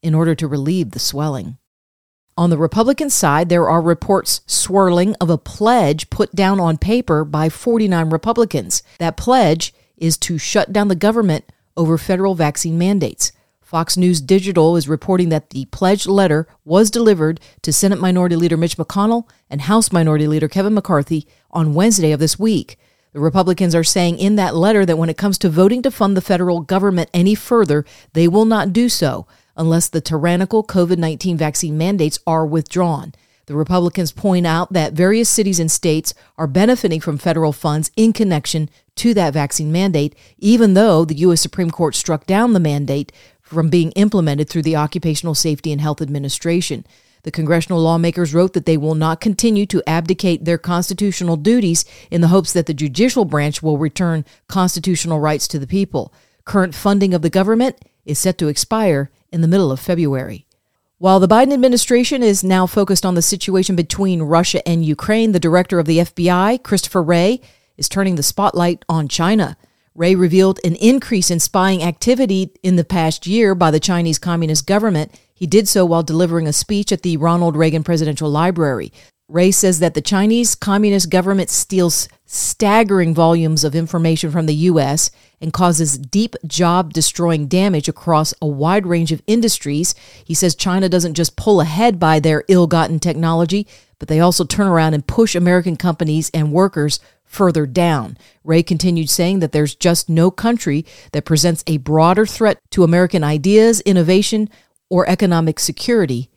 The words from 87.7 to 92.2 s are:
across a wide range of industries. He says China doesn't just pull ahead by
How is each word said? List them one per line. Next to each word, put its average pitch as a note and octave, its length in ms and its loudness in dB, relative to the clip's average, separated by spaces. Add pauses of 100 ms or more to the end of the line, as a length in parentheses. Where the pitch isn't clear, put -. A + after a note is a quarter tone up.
across D#3 540 0
a D#3+ 40 -4
wide D#3+ 400 0
range E3 260 0
of D#3 140 -6
industries. G3+ 680 -2 (300)
He E3 100 -8
says F3 200 0
China F#3+ 340 0
doesn't E3+ 260 0
just E3 220 -2
pull G3+ 240 2
ahead F3+ 380 0
by D#3+ 220 4